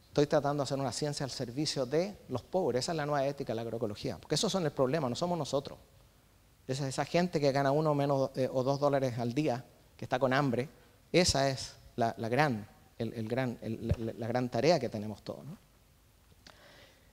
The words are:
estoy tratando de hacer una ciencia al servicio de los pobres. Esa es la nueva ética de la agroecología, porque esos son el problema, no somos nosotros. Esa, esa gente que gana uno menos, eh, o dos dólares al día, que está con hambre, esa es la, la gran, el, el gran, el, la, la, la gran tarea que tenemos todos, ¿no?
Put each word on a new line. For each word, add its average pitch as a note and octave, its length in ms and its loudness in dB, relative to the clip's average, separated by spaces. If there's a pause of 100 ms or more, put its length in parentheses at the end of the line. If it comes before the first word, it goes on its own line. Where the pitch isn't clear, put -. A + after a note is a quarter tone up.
estoy C#3+ 200 2
tratando C#3+ 340 2
de C3+ 40 0
hacer C#3 140 -4
una C3+ 120 -2
ciencia D3 320 -4
al C3 80 -6
servicio C3 540 -4
de E3+ 320 -2 (120)
los B2+ 120 -4
pobres. B2+ 440 0
Esa F3 60 -4
es E3 60 -2
la D3 80 -2
nueva D3 220 0
ética C#3+ 260 -4
de - 20 -2
la A2 60 -4
agroecología, A2+ 560 -4
porque - 180 -4
esos F3+ 160 0
son F3 140 0
el C#3+ 60 0
problema, C#3 380 2
no A#2+ 60 -2
somos F3 220 -2
nosotros. C#3+ 400 -4 (880)
Esa, C3+ 200 -2
esa C3+ 180 -2
gente F3 340 2
que C#3+ 120 6
gana C3+ 200 4
uno D3+ 220 4
menos, C#3 420 2
eh, C3 160 2
o B2+ 120 2
dos C#3 160 2
dólares C3+ 400 2
al A#2+ 140 0
día, B2+ 320 0 (320)
que - 80 -10
está B2+ 140 0
con B2+ 140 4
hambre, C3+ 360 2 (420)
esa D3 380 4
es - 260 -8 (200)
la, A#2 220 0
la A2+ 120 -4
gran, B2 380 2 (300)
el, A2+ 160 -4
el A2+ 140 -6
gran, A#2+ 340 -2
el, A2+ 260 -6
la, A#2+ 100 0
la, A2+ 160 -6
la A2+ 140 -8
gran B2 220 0
tarea C#3+ 300 2
que A#2 100 -4
tenemos G#2 320 -8
todos, - 240 -10
¿no? D#3 120 -14 (1600)